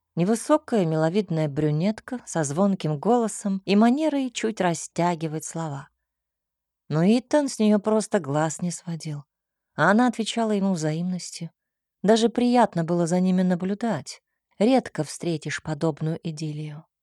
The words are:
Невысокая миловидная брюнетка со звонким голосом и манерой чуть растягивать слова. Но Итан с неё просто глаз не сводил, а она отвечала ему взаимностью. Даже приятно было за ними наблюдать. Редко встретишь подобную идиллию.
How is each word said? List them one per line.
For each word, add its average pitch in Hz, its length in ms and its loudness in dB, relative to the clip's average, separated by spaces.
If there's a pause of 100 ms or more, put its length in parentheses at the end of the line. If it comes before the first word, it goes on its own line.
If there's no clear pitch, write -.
(160)
Невысокая 220 680 2
миловидная 160 640 0
брюнетка 151 800 -2
со 165 160 -2
звонким 156 560 0
голосом 202 680 0
и 196 100 0
манерой 269 540 2
чуть 220 320 -4
растягивать 165 840 -2
слова. 147 460 -8 (1000)
Но 156 160 0
Итан 254 460 2
с - 80 -8
неё 214 220 4
просто 214 400 0
глаз 151 420 -2
не 180 80 -2
сводил, 156 540 -10 (520)
а 151 140 4
она 220 160 4
отвечала 226 460 -2
ему 196 220 0
взаимностью. 170 760 -4 (540)
Даже 220 260 4
приятно 240 540 2
было 170 240 0
за 175 120 2
ними 185 220 2
наблюдать. 185 800 -2 (380)
Редко 233 440 2
встретишь 151 580 -6
подобную 156 600 -4
идиллию. 151 640 -10 (180)